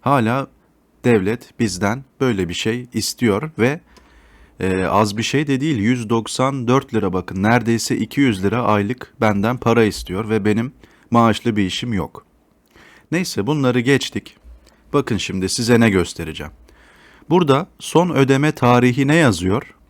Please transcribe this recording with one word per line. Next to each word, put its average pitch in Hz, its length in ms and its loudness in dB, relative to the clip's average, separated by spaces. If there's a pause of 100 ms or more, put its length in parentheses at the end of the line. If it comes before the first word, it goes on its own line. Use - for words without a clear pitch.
hala 131 460 0 (580)
devlet 113 560 0
bizden 107 440 -2 (160)
böyle 104 280 0
bir 87 60 -8
şey 123 380 -4
istiyor 113 640 -2
ve, 139 220 0 (800)
e, 92 240 -2
az 101 320 2
bir 113 60 -4
şey 139 240 -2
de 135 140 0
değil, 151 160 -2
yüz 113 320 0
doksan 117 600 -2
dört 131 260 0
lira, 101 180 0
bakın, 92 300 -4
neredeyse 113 540 0
iki 110 240 -4
yüz 110 240 0
lira 110 180 0
aylık 107 580 -2
benden 107 360 0
para 117 280 2
istiyor 98 440 -4
ve 107 160 -2
benim 113 280 0 (380)
maaşlı 117 460 2
bir 104 80 0
işim 117 280 -6
yok. - 340 -6 (840)
Neyse, 160 360 -4
bunları 131 340 0
geçtik. 127 560 -2 (560)
Bakın, 139 240 0
şimdi 92 320 -4
size 117 320 2
ne 117 100 4
göstereceğim. 80 640 -4 (760)
Burada 151 360 2 (120)
son 170 320 0
ödeme 135 420 2
tarihi 123 560 4
ne 151 80 4
yazıyor? 101 580 0 (140)